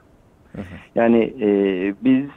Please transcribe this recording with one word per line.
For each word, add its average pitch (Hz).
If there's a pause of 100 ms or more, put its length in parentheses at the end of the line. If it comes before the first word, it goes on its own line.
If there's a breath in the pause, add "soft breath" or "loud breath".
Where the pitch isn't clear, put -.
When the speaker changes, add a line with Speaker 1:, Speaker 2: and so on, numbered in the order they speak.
(520 loud breath)
Speaker 1:
Hı -
hı. - (320 loud breath)
Speaker 2:
Yani, 117
e, 104 (540)
biz 131 (120)